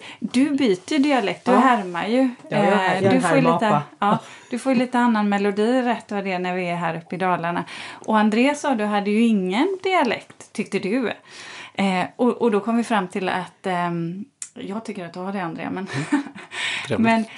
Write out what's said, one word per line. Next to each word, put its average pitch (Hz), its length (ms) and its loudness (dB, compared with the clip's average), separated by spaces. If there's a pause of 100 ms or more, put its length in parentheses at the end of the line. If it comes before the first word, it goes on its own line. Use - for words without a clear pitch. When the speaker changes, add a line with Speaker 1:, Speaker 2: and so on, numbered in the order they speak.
(200)
Speaker 1:
Du 262 360 2
byter 269 440 0
dialekt, 247 460 0
du 247 60 4
Speaker 2:
Ja. 254 60 6
Speaker 1:
härmar 190 500 2
ju. 254 220 2 (200)
Speaker 2:
Ja, 214 80 -2
jag 208 80 2
är, 190 300 2
Speaker 1:
Eh, 190 80 0
Speaker 2:
jag 196 100 4
är - 20 6
Speaker 1:
du 254 60 2
får 165 160 2
ju 170 40 6
lite, 170 240 2
Speaker 2:
härmapa. 147 180 2 (160)
Speaker 1:
ja, 208 180 2 (320)
du 240 100 -6
får 269 140 0
ju 240 60 2
lite 247 200 0
annan 220 300 2
melodi 208 520 2
rätt 233 300 -4
vad 202 120 -4
det 196 80 -4
är 180 80 -2
när 180 160 -2
vi 180 140 -2
är 175 60 -2
här 165 220 -4
uppe 165 180 -10
i - 20 -4
Dalarna. 175 460 -2 (420)
Och 220 120 2
André 220 380 4
sa, 285 200 -2
du 214 100 -2
hade 208 260 0
ju 214 100 4
ingen 226 640 2
dialekt, 330 680 -2
tyckte 196 260 -4
du. 214 320 -2 (640)
Eh, 185 300 0 (120)
och, 247 140 2 (120)
och 233 100 4
då 202 80 2
kom 226 180 0
vi 233 60 2
fram 208 240 0
till 185 220 -4
att, - 380 -6
ehm, 175 580 -2 (280)
jag 196 320 -10
tycker 196 200 -10
att 165 80 -14
du 185 60 -12
har 185 140 -6
det, 196 100 -4
André, - 260 -8
men, 190 180 -6 (240)
Speaker 3:
Mm. 285 120 2
Speaker 1:
<laughs> - 0 - (640)
Speaker 3:
Trevligt. 226 180 2
Speaker 1:
men 226 200 2 (120)